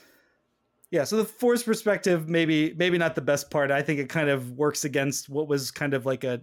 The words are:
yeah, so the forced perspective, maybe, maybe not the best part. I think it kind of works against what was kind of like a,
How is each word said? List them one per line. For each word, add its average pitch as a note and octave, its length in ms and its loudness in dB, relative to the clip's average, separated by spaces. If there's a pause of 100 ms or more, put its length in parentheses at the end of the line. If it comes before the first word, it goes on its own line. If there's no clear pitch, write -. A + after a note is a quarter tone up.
(920)
yeah, D#3 140 2
so G#3 120 -2
the A3 80 2
forced A#3+ 400 0
perspective, F#3+ 640 0
maybe, D#3+ 480 2
maybe F3 220 2
not D#3+ 160 0
the D3 80 -4
best C#3+ 280 0
part. C#3 200 0
I C#3 120 2
think D3 160 0
it C3 120 -4
kind D#3 180 0
of B2+ 240 -2
works D3 320 -2
against C#3 460 -2
what D3 180 -4
was C#3 220 -2
kind C#3+ 240 -4
of B2+ 100 -2
like C3 200 -2
a, B2 180 -4